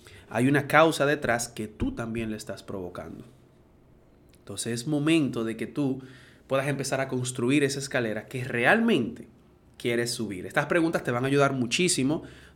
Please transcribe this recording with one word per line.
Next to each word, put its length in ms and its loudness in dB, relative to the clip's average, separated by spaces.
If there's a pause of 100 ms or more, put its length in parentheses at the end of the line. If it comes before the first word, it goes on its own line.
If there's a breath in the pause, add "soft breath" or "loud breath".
(280 loud breath)
hay 180 2
una 200 4
causa 400 6
detrás 420 0
que 200 -10
tú 240 -4
también 380 -6
le 60 -6
estás 260 -12
provocando. 640 -10 (1160)
Entonces, 420 -8
es 40 -10
momento 560 2
de 140 -4
que 100 -6
tú 360 -2 (460 loud breath)
puedas 200 0
empezar 320 -2
a 80 -2
construir 560 0
esa 140 -2
escalera 480 -4
que 180 -8
realmente 840 2 (520)
quieres 320 0
subir. 340 -6
Estas 220 0
preguntas 360 2
te 100 -2
van 120 0
a 40 0
ayudar 260 4
muchísimo 680 0 (320 loud breath)